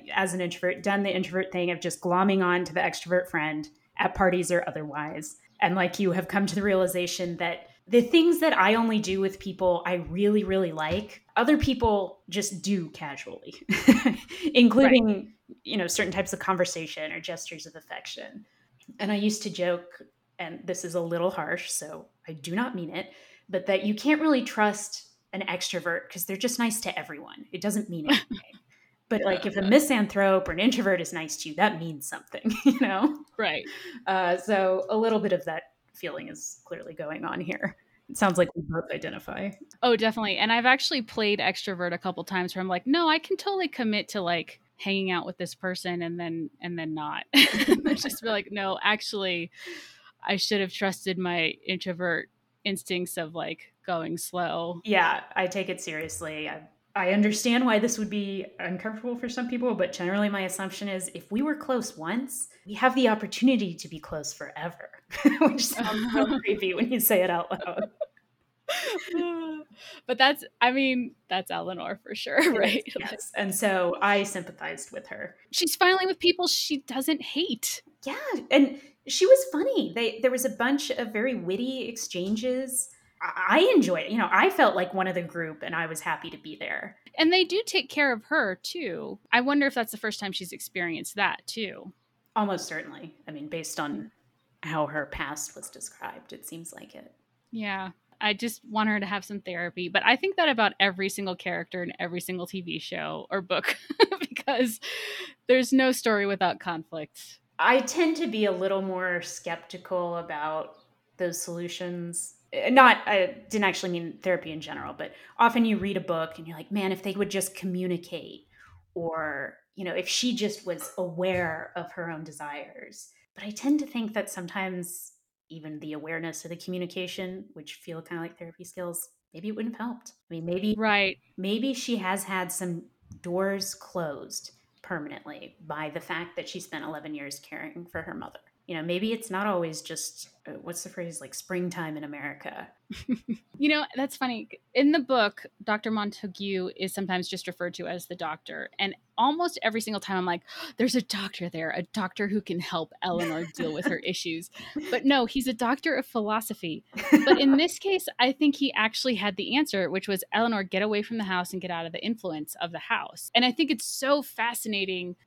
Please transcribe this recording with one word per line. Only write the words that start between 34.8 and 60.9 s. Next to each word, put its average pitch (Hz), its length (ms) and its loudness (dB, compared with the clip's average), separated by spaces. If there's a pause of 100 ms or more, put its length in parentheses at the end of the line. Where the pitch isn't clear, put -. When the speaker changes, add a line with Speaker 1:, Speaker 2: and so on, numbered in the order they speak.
Speaker 1:
a 220 60 2
little 226 240 4
bit 196 120 2
of 175 120 2
that 160 180 -6 (320)
feeling 160 340 -10
is - 360 -12
clearly 170 280 -12
going 156 320 -8
on 175 160 -4
here. - 360 -4 (320)
It - 80 -10
sounds 185 200 4
like 175 200 6
we 170 60 -6
both 160 300 -4
identify. - 580 -8 (320)
Speaker 2:
Oh, 247 140 6
definitely. 220 420 0
And 220 140 4
I've 233 140 4
actually 269 360 2
played 208 360 0
extrovert 180 540 -2
a 170 60 -4
couple 180 260 -4
times 180 300 -2
where 190 60 -4
I'm 185 80 -2
like, 180 180 -2
"No, 330 220 4
I 311 100 4
can 349 180 -4
totally 381 320 -2
commit 214 400 0
to, 208 120 -4
like, 170 400 -2 (160)
hanging 196 340 -2
out 175 140 0
with 180 140 -10
this 175 160 -8
person," 180 480 -4
and 170 160 -6
then, 165 320 -6 (100)
and 175 180 -6
then 156 160 -4
not. 151 340 -6
<laughs> - 60 -2
Just 277 880 4
be 226 60 -4
like, 202 220 -2
"No, 196 320 -2
actually, 190 680 -2 (720)
I 202 120 0
should 196 240 0
have 190 120 -2
trusted 190 460 -2
my 175 360 0 (120)
introvert 175 640 -2 (360)
instincts 180 520 -4
of, 165 180 -6
like, 160 380 -8 (140)
going 165 320 -4
slow." 170 640 -4
Speaker 1:
Yeah, 185 380 4 (120)
I 185 140 0
take 190 200 -4
it 180 120 -6
seriously. 156 680 -8
I, 156 140 -10 (320)
I 185 180 0
understand 214 540 4
why 220 140 6
this 240 180 0
would 214 100 -2
be 196 380 -4 (140)
uncomfortable 214 560 -6
for 240 120 -6
some 240 220 -4
people, 240 240 0
but 185 180 0
generally 196 380 0
my 196 120 -2
assumption 185 460 -6
is 185 240 -6